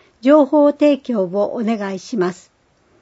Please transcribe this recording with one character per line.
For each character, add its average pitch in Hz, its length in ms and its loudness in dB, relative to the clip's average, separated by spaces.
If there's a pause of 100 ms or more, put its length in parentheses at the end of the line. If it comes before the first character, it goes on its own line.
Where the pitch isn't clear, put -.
(200)
情 285 260 4
報 294 260 2
提 294 260 0
供 226 260 -6
を 196 300 -4
お 240 80 -8
願 202 320 -6
い 185 40 -10
し - 180 -12
ま 180 160 -2
す。 - 180 -20 (520)